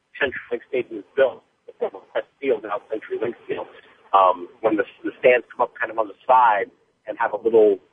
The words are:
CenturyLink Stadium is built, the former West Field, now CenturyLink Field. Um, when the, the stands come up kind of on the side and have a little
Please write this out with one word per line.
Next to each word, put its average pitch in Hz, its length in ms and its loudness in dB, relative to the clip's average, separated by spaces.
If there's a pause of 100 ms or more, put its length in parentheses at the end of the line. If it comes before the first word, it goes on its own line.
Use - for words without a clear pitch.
(180)
CenturyLink 120 500 -6
Stadium 120 320 -6
is - 40 -20 (100)
built, - 300 0 (220)
the - 120 -20
former - 220 -8 (140)
West 113 120 -6 (140)
Field, 117 240 -2
now 101 160 -8 (100)
CenturyLink 107 460 -8 (100)
Field. - 220 -10 (440)
Um, 90 360 2 (140)
when 110 140 0
the, - 80 -2 (200)
the - 160 -6
stands 123 320 4
come - 80 -14
up 120 180 -2
kind 110 140 -8
of 107 60 -6
on 110 100 -4
the - 80 -20 (100)
side 113 440 4 (360)
and 107 120 -10
have 113 160 -4
a - 20 -8
little 107 420 4 (140)